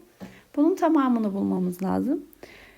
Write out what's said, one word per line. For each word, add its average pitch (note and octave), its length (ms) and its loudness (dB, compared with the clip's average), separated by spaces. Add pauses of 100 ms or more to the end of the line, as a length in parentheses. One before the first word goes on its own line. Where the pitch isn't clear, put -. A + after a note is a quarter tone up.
(560)
Bunun E4 200 4
tamamını B3+ 580 2
bulmamız F#3 500 -2
lazım. F#3+ 420 -2 (520)